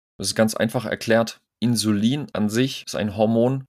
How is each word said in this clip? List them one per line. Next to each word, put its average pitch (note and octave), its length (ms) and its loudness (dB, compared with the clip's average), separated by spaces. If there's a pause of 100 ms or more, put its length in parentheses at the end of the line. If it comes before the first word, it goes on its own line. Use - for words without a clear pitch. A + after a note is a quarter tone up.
(180)
Das G2 100 -8
ist - 80 -4
ganz A2+ 180 2
einfach A2 320 -2
erklärt. A2+ 520 0 (240)
Insulin A2+ 720 0
an G#2 160 0
sich B2+ 360 -2
ist - 100 -10
ein G2+ 220 -4
Hormon, A#2 520 2